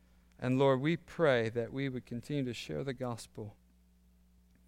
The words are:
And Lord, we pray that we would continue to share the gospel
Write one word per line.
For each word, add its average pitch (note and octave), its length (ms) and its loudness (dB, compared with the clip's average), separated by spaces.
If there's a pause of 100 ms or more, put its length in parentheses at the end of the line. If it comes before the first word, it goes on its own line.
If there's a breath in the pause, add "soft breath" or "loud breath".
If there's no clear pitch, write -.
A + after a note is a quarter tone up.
(400)
And B2+ 180 2
Lord, C3+ 220 6
we D#3+ 160 2
pray B2+ 540 2
that A2+ 220 -4
we C3+ 160 -2
would B2+ 180 -6
continue C3+ 380 -4
to A#2+ 100 -4
share D3+ 300 -6
the C3+ 100 -4
gospel A#2 600 -8 (1120)